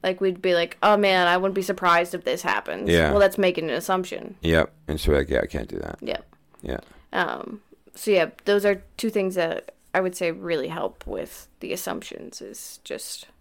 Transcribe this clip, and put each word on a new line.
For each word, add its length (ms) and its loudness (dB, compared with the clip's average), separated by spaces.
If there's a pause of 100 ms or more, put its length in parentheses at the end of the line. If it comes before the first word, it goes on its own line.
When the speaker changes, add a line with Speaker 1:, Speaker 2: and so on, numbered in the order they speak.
Speaker 1:
Like, 160 0
we'd 220 0
be 120 4
like, 260 0
"Oh, 160 6
man, 300 4
I 120 4
wouldn't 180 0
be 60 0
surprised 520 2
if 80 -6
this 200 -2
happens." 460 -2
Speaker 2:
Yeah. 220 6
Speaker 1:
Well, 100 4
that's 180 4
making 260 2
an 100 -4
assumption. 680 -4
Speaker 2:
Yep. 300 4 (140)
And 140 -4
so 100 0
we're 100 4
like, 100 -4
"Yeah, 120 2
I 40 -2
can't 200 -6
do 140 -10
that." 200 -10
Speaker 1:
Yeah. 180 -6 (420)
Speaker 2:
Yeah. 200 -6 (320)
Speaker 1:
Um, 480 -4 (340)
so, 160 -4
yeah, 200 4 (140)
those 200 4
are 180 2 (140)
two 140 -2
things 260 0
that 340 -2 (240)
I 60 2
would 160 -2
say 160 -2
really 340 -4
help 400 -6
with 400 -10 (140)
the 120 -8
assumptions 680 -10
is 400 -16
just 460 -12 (120)